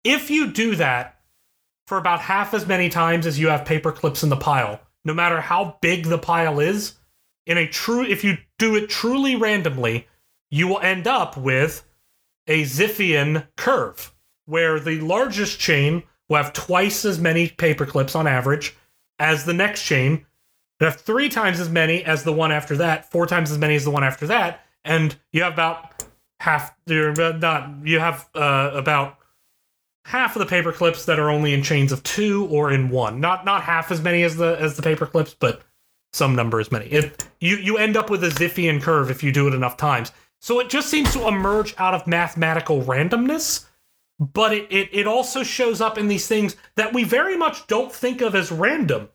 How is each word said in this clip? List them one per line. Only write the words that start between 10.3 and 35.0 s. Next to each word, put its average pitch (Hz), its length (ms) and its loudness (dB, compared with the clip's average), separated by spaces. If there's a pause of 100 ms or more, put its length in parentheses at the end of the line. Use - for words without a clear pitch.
you 160 180 0
will 196 120 0
end 185 260 0
up 240 300 0
with 135 480 0 (600)
a 156 160 2
Zipfian 151 840 0 (100)
curve, - 580 -2 (320)
where 160 340 0
the 160 200 -4
largest 196 580 -2
chain 156 440 2 (260)
will 151 80 2
have 139 160 0
twice 190 520 0
as 190 140 0
many 165 300 2
paper 151 380 0
clips 135 280 0
on 160 120 0
average 139 500 0 (420)
as 147 260 2
the 170 100 0
next 202 300 -2
chain, 143 420 0 (540)
you 160 60 4
have 160 140 -2
three 262 280 0
times 190 320 0
as 175 80 -2
many 165 360 2
as 156 200 0
the 160 80 0
one 156 180 2
after 151 280 -2
that, 160 320 0
four 170 160 2
times 170 260 0
as 151 60 -2
many 151 180 2
as 139 80 -2
the 147 60 -2
one 143 120 0
after 135 260 0
that, 185 360 0 (200)
and 156 300 2 (180)
you 160 100 0
have 175 100 0
about 165 520 -4 (360)
half, 151 340 0 (120)
you're 156 240 2
about 160 300 0
not, 151 300 -2 (160)
you 160 140 2
have, 165 340 -2
uh, 143 400 2
about 139 420 0 (880)
half 247 300 -2
of 220 60 -2
the 190 60 -2
paper 170 260 0
clips 165 320 0
that 156 160 0
are 151 100 2
only 147 240 2
in 139 80 2
chains 139 300 2
of 135 100 -4
two 202 440 0
or 147 260 0
in 131 180 2
one. 120 300 -2
Not, 180 240 0
not 196 180 0
half 165 300 -2
as 165 80 -2
many 170 240 2
as 160 120 0
the, 165 220 0
as 156 180 -2
the 151 60 -6
paper 156 240 0